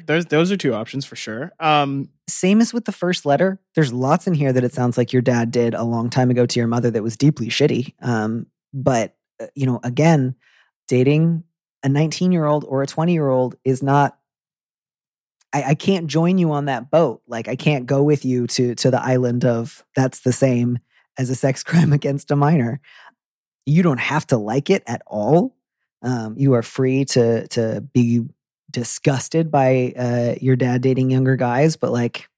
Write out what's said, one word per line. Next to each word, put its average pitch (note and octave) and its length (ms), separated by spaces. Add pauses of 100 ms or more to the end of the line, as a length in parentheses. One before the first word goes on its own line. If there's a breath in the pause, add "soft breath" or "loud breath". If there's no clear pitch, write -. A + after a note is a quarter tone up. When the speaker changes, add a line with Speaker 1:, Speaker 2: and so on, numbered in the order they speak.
Speaker 1:
there's, D#3+ 240
those E3 240
are G3 60
two C3+ 160
options A2+ 320
for - 120
sure. A2+ 420
Um, C#3+ 500 (180)
Speaker 2:
Same G3 340
as A3+ 120
with A#3 120
the G3 80
first F3+ 320
letter. F3 340 (160)
There's C#3 180
lots C3 320
in F#3 80
here C#3 200
that B2 100
it B2 100
sounds B2 240
like A#2+ 160
your B2+ 80
dad A#2 300
did A#2 240
a A2+ 80
long A#2 260
time B2+ 220
ago A#2+ 140
to A#2+ 140
your A#2 80
mother A#2+ 220
that A2+ 140
was A2+ 140
deeply C#3 320
shitty. B2+ 520
Um, A2+ 460 (260)
but, B2+ 420 (240)
uh, A2+ 140
you C#3 120
know, B2 180
again, C3 500 (540 soft breath)
dating D3+ 560 (400)
a C#3 60
nineteen-year-old D3+ 760
or C3+ 180
a C3+ 40
twenty-year-old C#3 680 (100)
is C3 160
not, C#3 340 (1400)
I, C#3+ 180
I D#3 40
can't F3+ 320
join E3 320
you E3 140
on C#3+ 140
that C3 260
boat. D3+ 360
Like, A#2 200
I A#2+ 80
can't C3 320
go C#3 160
with D3 200
you B2 240
to, A#2+ 280
to B2+ 160
the B2+ 120
island B2 400
of A#2 400 (120)
that's C3 240
the B2 120
same B2 460 (400)
as B2+ 140
a C3 40
sex - 280
<laughs> - 0
crime E3 280
against C#3 380
a D3 60
minor. C#3 460 (840 loud breath)
You D3+ 160
don't D3 180
have - 280
to B2 100
like A2 320
it F#3+ 160
at - 220
all. C#3 480 (480)
Um, A#2 340
you C3+ 160
are A#2 80
free C3 440
to, A#2 420
to A2+ 340
be A#2 440 (440)
disgusted D3 800
by, C3 480
uh, A#2+ 420
your C3 160
dad B2 280
dating C3 260
younger C3 260
guys, C3 420
but, B2 140
like, A#2+ 360 (100)